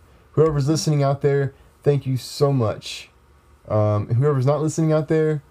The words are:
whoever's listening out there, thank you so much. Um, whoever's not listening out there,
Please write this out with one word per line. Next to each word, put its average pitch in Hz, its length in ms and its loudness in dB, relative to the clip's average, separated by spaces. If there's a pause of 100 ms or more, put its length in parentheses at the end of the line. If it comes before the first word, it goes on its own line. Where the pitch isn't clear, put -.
(340)
whoever's 143 360 2
listening 151 320 0
out 139 200 0
there, 139 340 0 (260)
thank 143 240 0
you 131 120 -2
so 143 360 -2
much. - 560 -4 (580)
Um, 104 420 0
whoever's 131 360 2
not 143 160 2
listening 156 320 0
out 156 140 0
there, 156 440 0